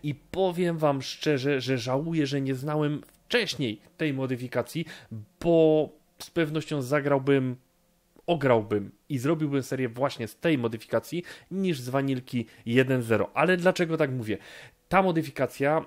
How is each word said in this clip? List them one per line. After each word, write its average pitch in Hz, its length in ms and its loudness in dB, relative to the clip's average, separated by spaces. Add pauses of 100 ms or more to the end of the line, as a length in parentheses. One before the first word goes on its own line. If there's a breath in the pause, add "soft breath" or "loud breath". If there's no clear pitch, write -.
i 147 120 -4
powiem 175 600 -2
wam 143 240 2
szczerze, 139 600 0
że 127 160 0
żałuję, 143 500 0
że 139 140 -2
nie 135 140 -2
znałem 147 460 -2 (240)
wcześniej 151 560 -2 (160)
tej 156 160 -2
modyfikacji, 131 720 -4 (560 loud breath)
bo 160 480 4 (300)
z - 100 -16
pewnością 156 520 -4
zagrałbym, 135 760 2 (720)
ograłbym 110 640 2 (180)
i 143 80 -4
zrobiłbym 139 460 0
serię 131 260 -4
właśnie 123 380 -4
z - 120 -16
tej 160 180 2
modyfikacji 123 680 -4 (280 loud breath)
niż 180 280 -2
z 123 100 -10
Wanilki 131 560 -2 (200 loud breath)
jeden 127 360 4
zero. 110 320 2
Ale 175 240 2
dlaczego 175 400 0
tak 147 140 2
mówię? 107 260 -4 (520 loud breath)
Ta 190 120 6
modyfikacja 147 840 0